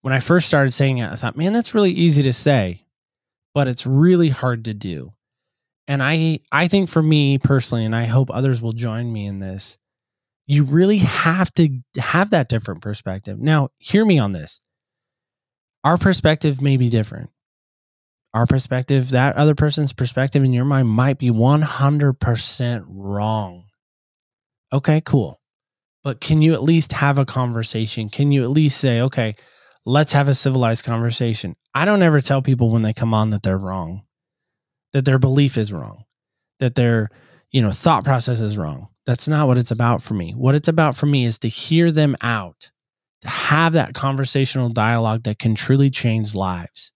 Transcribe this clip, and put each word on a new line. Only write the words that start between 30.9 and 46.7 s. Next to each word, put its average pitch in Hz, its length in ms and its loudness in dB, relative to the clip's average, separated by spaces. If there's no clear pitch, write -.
I 147 120 0
don't 202 160 4
ever 156 200 4
tell 135 200 -2
people 120 300 2
when 113 100 2
they 107 120 0
come 113 200 -2
on 110 160 2
that 101 140 -4
they're 95 140 0
wrong, 95 460 -8
that 135 120 0
their 135 140 4
belief 135 380 2
is 104 140 -2
wrong, 60 320 -12
that 127 160 -2
their, 117 340 2
you 135 100 2
know, 104 100 0
thought 147 320 0
process 123 360 0
is 104 180 -4
wrong. 78 300 -8
That's 123 220 -2
not 151 200 2
what 123 100 4
it's 120 140 0
about 120 320 0
for 110 100 -6
me. 87 180 -4
What 127 240 2
it's 147 120 0
about 160 280 2
for - 100 -4
me 143 200 2
is 113 140 -2
to 117 100 -4
hear 165 420 0
them 151 300 2
out, 107 500 -6
to - 80 -12
have 160 440 0
that 147 200 0
conversational 135 760 -2
dialogue 113 540 0
that 107 160 -4
can 113 160 0
truly 139 340 2
change 110 460 -4
lives. 92 600 -8